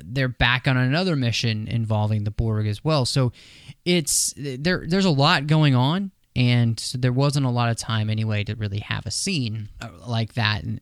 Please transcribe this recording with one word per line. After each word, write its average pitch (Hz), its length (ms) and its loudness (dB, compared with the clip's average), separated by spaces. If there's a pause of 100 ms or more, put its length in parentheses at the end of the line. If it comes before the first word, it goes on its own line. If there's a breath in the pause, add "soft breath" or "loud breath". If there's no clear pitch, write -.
they're 127 240 -2
back 123 400 2
on 131 80 2
another 147 400 0
mission 113 500 -2
involving 107 560 0
the 107 80 -2
Borg 107 380 -2
as 104 160 -4
well. 147 200 2
So 127 280 0 (520 loud breath)
it's, - 520 0
there, 143 500 -4
there's 190 200 2
a 180 40 4
lot 147 380 2
going 151 260 4
on, 165 380 2 (240)
and 120 420 4
so - 200 -8
there 123 140 0
wasn't 139 340 2
a 123 40 0
lot 120 200 0
of 113 60 -2
time 110 320 -2
anyway 107 360 0
to 107 100 -6
really 104 260 -4
have 107 260 -6
a 104 40 -8
scene, 110 580 -4 (120)
uh, 117 80 -12 (180)
like 113 280 -4
that. 107 280 0
And, 110 200 -6